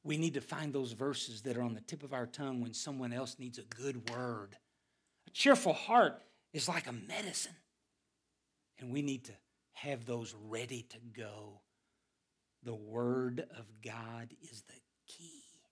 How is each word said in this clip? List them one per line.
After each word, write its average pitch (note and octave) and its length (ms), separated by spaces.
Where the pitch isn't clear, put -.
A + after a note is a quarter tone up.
We D3+ 140
need D#3+ 160
to C3+ 80
find D3 320
those C3 180
verses A#2+ 520
that B2 140
are B2 40
on A#2 120
the A2 80
tip D3 220
of C3+ 100
our B2 120
tongue C3 360
when A#2 120
someone B2+ 400
else B2+ 260
needs B2 180
a - 60
good A#2+ 480
word. A#2 460
A - 40
cheerful B3 420
heart G#3+ 480
is D#3 160
like D#3+ 180
a B2 60
medicine. E3+ 600
And B2 120
we C#3+ 100
need C3+ 240
to G#2+ 80
have C3+ 320
those A#2 300
ready A#2 420
to B2 80
go. G#2 460
The A#2 120
Word A#2+ 680
of A2+ 80
God A#2 580
is G#2+ 200
the - 180
key. E4 340